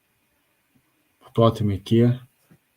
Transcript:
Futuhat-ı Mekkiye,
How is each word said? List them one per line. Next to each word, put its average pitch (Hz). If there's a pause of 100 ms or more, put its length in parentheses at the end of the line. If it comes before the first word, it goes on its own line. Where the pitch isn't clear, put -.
(1200)
Futuhat-ı 113
Mekkiye, 113 (580)